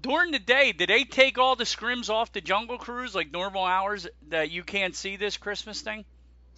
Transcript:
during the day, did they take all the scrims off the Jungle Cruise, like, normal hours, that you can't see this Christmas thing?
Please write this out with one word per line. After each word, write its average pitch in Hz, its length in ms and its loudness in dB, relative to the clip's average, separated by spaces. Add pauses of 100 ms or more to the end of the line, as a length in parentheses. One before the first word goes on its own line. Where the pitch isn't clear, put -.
during 320 300 2
the 262 80 -2
day, 247 320 4
did 175 160 0
they 240 160 4
take 262 340 4
all 262 160 6
the 240 100 -2
scrims 226 460 -4
off 220 220 0
the 202 80 -6
Jungle 214 360 -2
Cruise, 240 380 -8
like, 160 160 -2
normal 185 340 -2
hours, 190 440 0 (220)
that 160 200 0
you 170 140 -8
can't 196 320 -2
see 196 200 -8
this 196 200 -4
Christmas 202 440 -8
thing? 214 240 -10 (540)